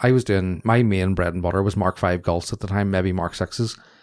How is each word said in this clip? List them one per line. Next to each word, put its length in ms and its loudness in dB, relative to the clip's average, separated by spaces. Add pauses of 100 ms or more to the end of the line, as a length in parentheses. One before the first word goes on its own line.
I 100 4
was 120 4
doing, 400 -2
my 180 4
main 320 2
bread 200 0
and 100 -4
butter 180 0
was 160 0
Mark 200 0
five 240 0
Golfs 320 -2
at 80 -8
the 60 -6
time, 220 0
maybe 220 0
Mark 240 -4
sixes. 420 -4 (260)